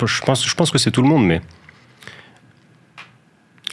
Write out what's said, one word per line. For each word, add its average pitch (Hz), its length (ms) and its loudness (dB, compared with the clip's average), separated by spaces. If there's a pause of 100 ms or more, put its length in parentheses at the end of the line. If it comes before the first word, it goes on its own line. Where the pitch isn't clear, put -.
je - 180 -2
pense, 131 240 -2
je - 100 -4
pense 165 160 0
que 131 80 0
c'est - 120 0
tout 127 120 0
le 135 40 4
monde, 143 180 4
mais 85 160 2 (2250)